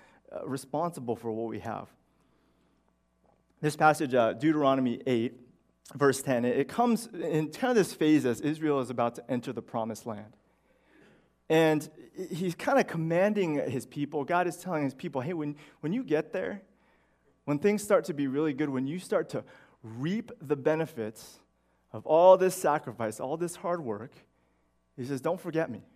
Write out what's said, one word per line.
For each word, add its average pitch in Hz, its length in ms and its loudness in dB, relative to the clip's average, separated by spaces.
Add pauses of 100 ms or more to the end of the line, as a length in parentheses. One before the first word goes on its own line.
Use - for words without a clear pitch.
(320)
uh, - 160 -10
responsible 139 680 -4
for 113 160 -6
what 113 180 -4
we 110 100 -8
have. 104 300 -10 (1700)
This 151 160 -2
passage, 151 380 4
uh, 113 200 4
Deuteronomy 135 720 2
eight, 120 260 0 (600)
verse 135 260 2
ten, 123 240 0
it, 123 120 2
it 143 120 0
comes 233 380 0
in 156 440 -2
kind 247 200 -2
of 240 40 0
this 185 180 2
phase 151 320 4
as 117 140 0
Israel 151 400 0
is 123 120 -4
about 120 240 0
to - 140 -12
enter 127 220 -4
the 117 100 -8
promised 113 440 -6
land. 107 320 -12 (1120)
And 160 400 4 (240)
he's 180 400 -6
kinda - 300 2
commanding 170 720 0
his 131 320 -4
people. 143 360 -4
God 175 240 0
is 170 80 -4
telling 165 280 -4
his 131 100 -2
people, 139 280 -6
"Hey, 170 120 -4
when, 147 220 -6 (240)
when 151 120 -4
you 247 120 -2
get 156 280 -2
there, 185 300 -6 (840)
when 147 120 0
things 208 240 2
start 202 240 4
to 180 80 -4
be 143 140 -2
really 147 260 0
good, 143 160 0
when 131 160 -2
you 160 140 -4
start 180 300 -2
to 120 140 -6 (380)
reap 147 580 -6
the 143 160 -4
benefits 143 840 -4 (520)
of 113 140 -12
all 175 320 10
this 180 160 2
sacrifice, 123 680 -2
all 143 160 -4
this 170 200 -6
hard 175 280 -4
work," 110 280 -8 (840)
he 127 100 -10
says, 131 160 -6
"Don't 170 200 -2
forget 160 300 -2
me." 104 100 -12 (140)